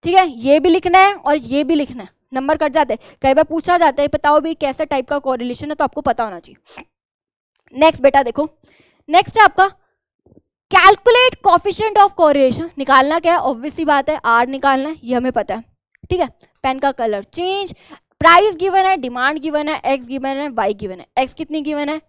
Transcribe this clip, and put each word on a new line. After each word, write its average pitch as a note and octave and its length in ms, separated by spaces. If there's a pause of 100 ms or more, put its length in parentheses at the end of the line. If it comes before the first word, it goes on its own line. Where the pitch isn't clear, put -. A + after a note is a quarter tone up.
ठीक F4 100
है, F#4 140
ये C4 300
भी D#4+ 100
लिखना F4+ 300
है G4 160
और D4+ 220
ये C4 260
भी D4 120
लिखना B3+ 280
है। - 120 (180)
नंबर C#4 240
कट D4+ 140
जाते C#4+ 220
हैं, - 280
कई C4+ 120
बार D4+ 100
पूछा E4 340
जाता D4 240
है, D4 60
"बताओ D4 320
भी D#4+ 140
कैसा C#4+ 300
टाइप C4+ 260
का C#4+ 100
कोरिलेशन B3+ 500
है", D4+ 60
तो D#4 80
आपको - 180
पता A#3+ 220
होना F#3+ 160
चाहिए। - 460 (880)
नेक्स्ट D#4 280
बेटा C#4 220
देखो, C#4+ 260 (600)
नेक्स्ट F4 280
है A4 60
आपका F#4+ 280 (1040)
calculate A4+ 600 (120)
coefficient G4+ 500
of G4 140
correlation। D4 680
निकालना C4+ 420
क्या E4 140
है? E4+ 60
ऑब्वियस C4 340
सी D#4+ 120
बात C#4+ 240
है, - 160
आर A#3 220
निकालना C4+ 420
है, D#4+ 140
ये A#3+ 120
हमें B3+ 160
पता G3+ 240
है, A3+ 60 (480)
ठीक F4+ 100
है। D4 80 (360)
पेन C4 160
का C#4 120
कलर G#3+ 320
चेंज, F#4+ 520 (440)
प्राइस F4 360
गिवन F#4+ 240
है, F#4+ 180
डिमांड B3+ 420
गिवन D4+ 300
है, D#4 160
एक्स B3+ 220
गिवन C4+ 220
है, C#4 200
वाई G#3+ 240
गिवन G3 260
है। - 80 (120)
एक्स C4 140
कितनी D#4 280
गिवन D4 280
है? D#4 200